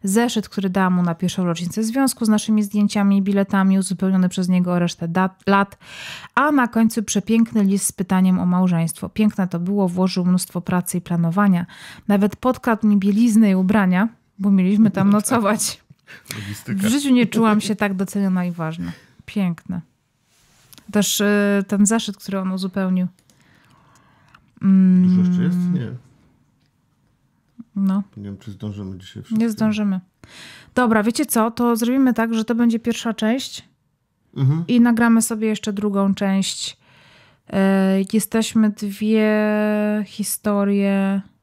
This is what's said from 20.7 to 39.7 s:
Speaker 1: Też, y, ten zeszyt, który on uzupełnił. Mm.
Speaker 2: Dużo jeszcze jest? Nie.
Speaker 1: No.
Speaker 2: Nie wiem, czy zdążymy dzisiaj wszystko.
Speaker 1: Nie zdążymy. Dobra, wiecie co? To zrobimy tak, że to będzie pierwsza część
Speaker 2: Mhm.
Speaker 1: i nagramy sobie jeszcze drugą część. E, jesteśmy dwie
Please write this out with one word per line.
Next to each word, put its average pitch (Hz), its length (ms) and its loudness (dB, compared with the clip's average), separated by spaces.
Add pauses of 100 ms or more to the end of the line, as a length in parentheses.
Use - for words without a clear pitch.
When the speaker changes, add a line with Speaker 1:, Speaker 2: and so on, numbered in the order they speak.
Speaker 1:
Też, 208 280 0
y, 202 480 2
ten 202 180 4
zeszyt, 220 300 -2
który 196 220 -8
on 190 140 -4
uzupełnił. 185 540 -2 (1600)
Mm. 185 460 6
Speaker 2:
Dużo 185 200 4
jeszcze 180 140 0
jest? 180 160 0 (140)
Nie. 117 160 -2 (1900)
Speaker 1:
No. 196 260 0 (140)
Speaker 2:
Nie 101 80 -14
wiem, 98 140 -12
czy - 140 -14
zdążymy 98 460 -10
dzisiaj - 240 -18
wszystko. 220 180 -4
Speaker 1:
Nie 226 100 0
zdążymy. 208 500 -2 (720)
Dobra, 226 280 2
wiecie 240 240 -2
co? 226 240 0
To 233 260 0
zrobimy 247 380 2
tak, 226 200 -2
że 220 100 -2
to 233 100 -2
będzie 233 240 2
pierwsza 226 360 -4
część - 540 -4 (680)
Speaker 2:
Mhm. 143 320 0
Speaker 1:
i 247 120 4
nagramy 233 420 4
sobie 220 260 -4
jeszcze 214 240 -4
drugą 196 420 -2
część. 196 640 -4 (760)
E, 196 460 2 (140)
jesteśmy 220 580 0
dwie 214 600 -2 (760)